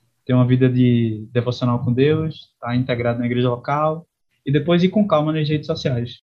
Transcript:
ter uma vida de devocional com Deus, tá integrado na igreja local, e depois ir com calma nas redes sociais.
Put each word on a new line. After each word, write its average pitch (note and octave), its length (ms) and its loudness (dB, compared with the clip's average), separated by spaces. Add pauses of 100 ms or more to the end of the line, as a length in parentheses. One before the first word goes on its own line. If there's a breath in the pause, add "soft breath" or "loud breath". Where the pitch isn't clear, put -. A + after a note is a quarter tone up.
(240)
ter - 80 -4
uma B2 140 4
vida B2+ 220 4
de A#2 640 2
devocional A#2+ 500 -2
com A#2+ 100 0
Deus, D3+ 680 -2
tá A#2+ 160 -4
integrado A#2+ 420 -2
na B2 80 -2
igreja B2 240 0
local, D3+ 560 -4 (400)
e C3+ 60 -2
depois E3 320 2
ir F#3+ 60 2
com G#3 180 2
calma D3+ 240 2
nas D3+ 160 -2
redes D3+ 180 -4
sociais. B2+ 540 -4 (160)